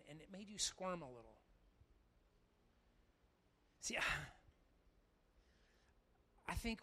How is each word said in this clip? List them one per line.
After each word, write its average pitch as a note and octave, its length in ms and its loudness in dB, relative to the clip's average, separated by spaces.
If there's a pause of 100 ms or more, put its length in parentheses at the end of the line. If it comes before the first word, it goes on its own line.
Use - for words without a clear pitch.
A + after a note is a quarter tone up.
(100)
and D#3 100 -8
it D#3 120 -14
made G3 160 -8
you G#3 100 -8
squirm F#3 440 2
a C#3+ 40 -6
little. A2+ 300 -12 (2500)
See, - 160 0
<laughs> - 0 -
I, - 60 4 (2500)
I - 20 4
think A3+ 280 0